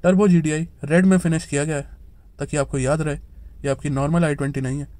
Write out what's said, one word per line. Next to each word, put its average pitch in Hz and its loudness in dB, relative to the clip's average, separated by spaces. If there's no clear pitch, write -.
टर्बो 185 4
जीडीआई 160 2
रेड 170 4
में 190 6
फिनिश 160 -2
किया 143 -2
गया 156 -4
है 139 -8
ताकि 143 -6
आपको 139 -2
याद 139 0
रहे 151 -4
ये - -12
आपकी 139 -4
नॉर्मल 147 0
आई 151 0
ट्वेंटी 139 -4
नहीं 131 -6
है 139 -12